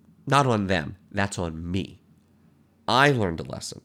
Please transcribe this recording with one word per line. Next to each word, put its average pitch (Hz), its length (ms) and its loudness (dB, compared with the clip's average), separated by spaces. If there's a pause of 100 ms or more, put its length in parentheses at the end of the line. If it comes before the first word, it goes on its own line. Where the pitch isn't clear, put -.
(260)
not 139 220 4
on 104 200 2
them. 90 300 -2 (140)
That's 101 260 -4
on 85 320 -6
me. 90 320 -6 (880)
I 135 240 4
learned 95 280 -2
a 69 40 -8
lesson - 420 -12